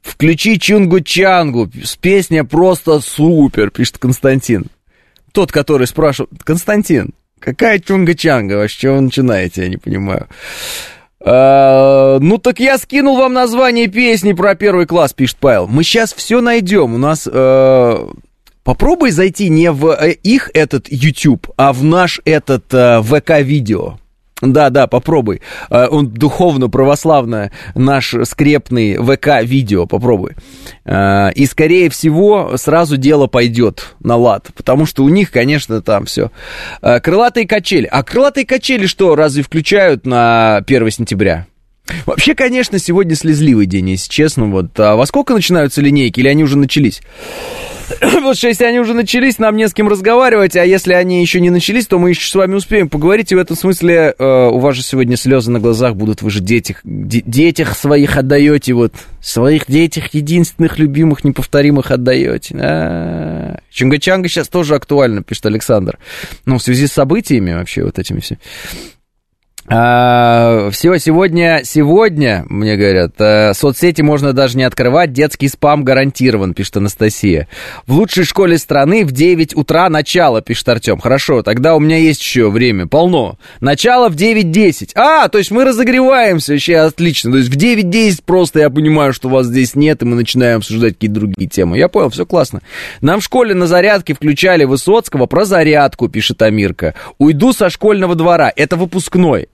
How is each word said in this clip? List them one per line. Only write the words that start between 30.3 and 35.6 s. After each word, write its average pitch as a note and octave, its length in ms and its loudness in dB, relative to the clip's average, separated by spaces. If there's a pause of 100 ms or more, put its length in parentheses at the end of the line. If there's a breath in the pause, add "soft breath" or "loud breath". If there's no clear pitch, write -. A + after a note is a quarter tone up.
Э, G2 520 0
и, C#3 100 2
скорее E3 460 2
всего, F#3 680 0
сразу D3+ 400 0
дело C#3 300 2
пойдет A#2+ 640 -2 (100)
на A#2 160 -2
лад, A#2 400 0
потому C#3+ 320 0
что - 160 -2
у C#3 60 4
них, F#3+ 200 2
конечно, B2+ 540 -2